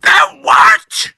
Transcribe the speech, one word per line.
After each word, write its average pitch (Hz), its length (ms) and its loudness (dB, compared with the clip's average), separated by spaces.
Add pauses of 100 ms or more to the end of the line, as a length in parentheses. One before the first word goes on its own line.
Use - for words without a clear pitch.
The - 400 -2
what? - 760 0